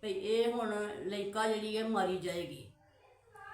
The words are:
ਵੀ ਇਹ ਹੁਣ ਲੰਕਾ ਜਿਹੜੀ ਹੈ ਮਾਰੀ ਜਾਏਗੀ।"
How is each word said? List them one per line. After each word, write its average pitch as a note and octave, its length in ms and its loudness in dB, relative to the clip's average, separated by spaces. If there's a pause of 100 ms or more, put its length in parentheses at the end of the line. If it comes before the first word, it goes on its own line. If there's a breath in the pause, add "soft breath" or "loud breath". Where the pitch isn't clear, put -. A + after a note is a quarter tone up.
ਵੀ G#3+ 100 -2
ਇਹ A3+ 420 2
ਹੁਣ A3 220 0 (280)
ਲੰਕਾ G3+ 440 0
ਜਿਹੜੀ G#3+ 300 0
ਹੈ A3 100 0
ਮਾਰੀ F#3 300 2
ਜਾਏਗੀ।" E3+ 540 -4 (840)